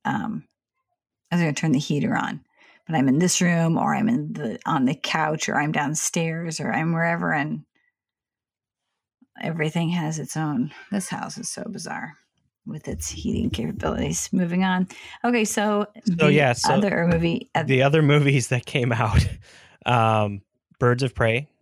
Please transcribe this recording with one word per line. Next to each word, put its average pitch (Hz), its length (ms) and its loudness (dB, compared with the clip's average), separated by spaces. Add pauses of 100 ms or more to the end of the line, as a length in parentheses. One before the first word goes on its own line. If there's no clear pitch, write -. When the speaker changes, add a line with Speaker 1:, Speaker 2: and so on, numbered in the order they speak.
Speaker 1:
um, - 420 -6 (840)
I 175 60 -2
was 175 60 2
gonna 156 120 0
turn 156 200 -2
the - 60 2
heater 147 360 -2
on, - 260 -6 (460)
but 160 80 -4
I'm 196 140 2
in - 100 2
this 180 220 0
room 165 360 2
or - 160 0
I'm - 140 -2
in 151 260 -2
the, 110 320 -8
on 143 200 0
the 135 100 0
couch 156 540 -2
or - 100 0
I'm 147 120 0
downstairs 160 880 -4
or 139 120 -4
I'm 160 220 0
wherever, 170 400 0
and 151 320 -4 (1800)
everything 165 480 -2
has 160 300 -4
its - 180 -8
own. 151 340 -2 (180)
This 202 200 -4
house - 280 -8
is - 120 -10
so - 200 -10
bizarre, - 480 -10 (480)
with - 220 -12
its - 220 -8
heating - 400 -4
capabilities. - 840 -4
Moving 180 320 0
on. 185 240 0 (380)
Okay, 240 200 2
so 208 420 0 (320)
Speaker 2:
So, 156 80 6
Speaker 1:
the 147 60 6
Speaker 2:
yeah, 139 200 6
so - 200 0
Speaker 1:
other 185 340 2
movie, 170 480 0
uh, 160 80 0
Speaker 2:
the 127 200 4
other 147 180 6
movies 143 480 6
that 123 160 0
came 123 260 0
out, 110 340 4 (300)
<laughs> - 300 -16
um, 110 560 2 (380)
Birds 123 240 4
of 131 120 -2
Prey 120 340 0 (120)